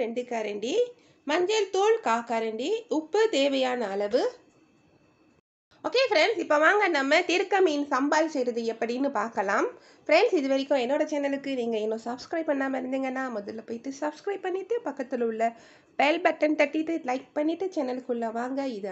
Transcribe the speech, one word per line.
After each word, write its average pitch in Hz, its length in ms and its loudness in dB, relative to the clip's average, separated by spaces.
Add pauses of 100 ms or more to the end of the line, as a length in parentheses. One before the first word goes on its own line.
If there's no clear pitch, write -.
ரெண்டு 233 200 -4 (100)
கரண்டி, 214 420 -4 (540)
மஞ்சள் 381 440 2
தூள் 427 320 4
கா 226 80 4 (160)
கரண்டி, 226 400 -2 (260)
உப்பு 311 240 0 (140)
தேவையான 262 600 2
அளவு. 208 260 2 (1700)
Okay 466 220 2
friends, 370 340 2
இப்போ 294 200 2
வாங்க 403 200 4 (120)
நம்ம 277 320 4
திருக்க 370 280 0 (100)
மீன் 285 260 2
சம்பால் 302 420 2
செய்கிறது 240 280 -2 (120)
எப்படின்னு 240 360 -2 (100)
பார்க்கலாம். 226 480 0 (400)
Friends, 392 320 6
இது 269 140 -2
வரைக்கும் 269 320 2
என்னோட 294 260 0
சேனலுக்கு 277 500 -2
நீங்க 233 220 -2
இன்னும் 220 240 -4
subscribe 320 440 -6
பண்ணாம 269 300 -2
இருந்தீங்கன்னா, 262 440 -4 (120)
முதல்ல 220 320 -10
போயிட்டு 240 320 -8
subscribe 381 460 -6
பண்ணிட்டு, 381 300 -4 (100)
பக்கத்துல 247 420 -4
உள்ள 220 220 0 (500)
bell 320 240 2
button 311 380 2
தட்டிட்டு, 311 340 -2 (140)
like 269 180 -6 (100)
பண்ணிட்டு 339 280 0 (100)
சேனலுக்குள்ள 247 640 -4
வாங்க. 262 180 -4 (200)
இது 196 120 -6